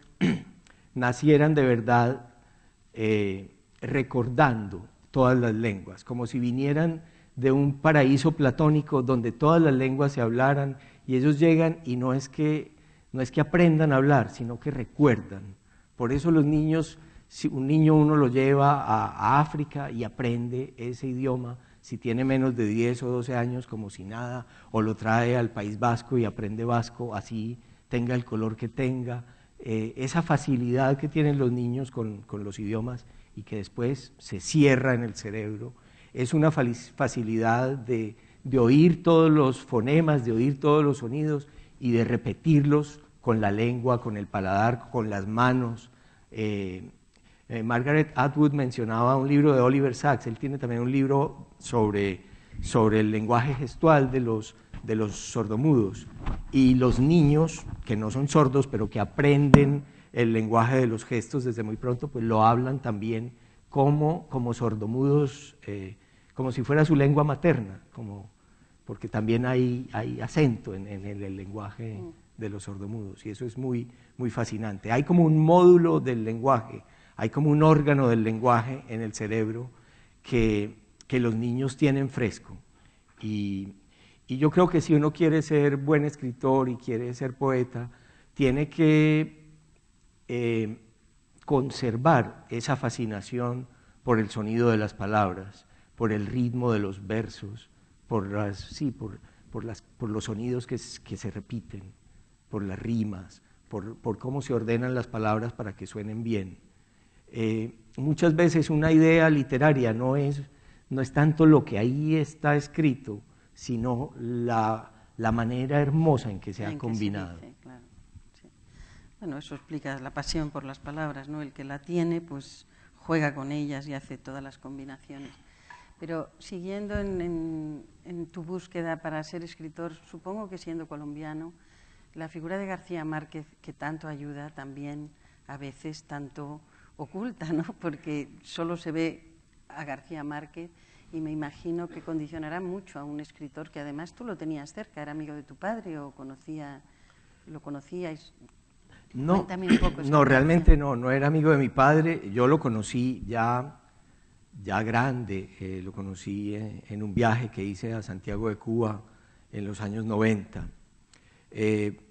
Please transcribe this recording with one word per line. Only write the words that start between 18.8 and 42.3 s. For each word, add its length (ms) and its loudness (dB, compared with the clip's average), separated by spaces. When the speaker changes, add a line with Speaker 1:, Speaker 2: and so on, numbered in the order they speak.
Speaker 1:
a, 240 0
a 340 2
África 500 -4
y 120 -6
aprende 760 -4
ese 300 -8
idioma, 500 -4
si 160 -12
tiene 260 -2
menos 320 2
de 100 0
diez 380 0
o 60 -4
doce 260 -4
años, 320 -4
como 220 -10
si 160 -16
nada, 400 -10
o 100 2
lo 140 0
trae 400 2
al 160 0
País 280 -8
Vasco 380 0
y 80 2
aprende 380 -6
vasco, 500 -4
así 460 -8
tenga 260 -2
el 80 -2
color 320 -4
que 140 -8
tenga. 560 -6
Eh, 380 -4
esa 240 -2
facilidad 760 0
que 120 -6
tienen 280 2
los 140 2
niños 400 -4
con, 300 -8
con 220 -10
los 160 -10
idiomas 460 -6
y 80 -14
que 140 -10
después 600 -6
se 220 -12
cierra 540 4
en 100 -2
el 120 -8
cerebro, 580 -10
es 200 -2
una 180 4
fali-, 240 0
facilidad 1000 -2
de, 380 -6
de 160 2
oír 440 6
todos 280 6
los 300 4
fonemas, 600 2
de 80 -2
oír 280 0
todos 240 4
los 160 2
sonidos 480 -4
y 120 0
de 140 4
repetirlos 960 2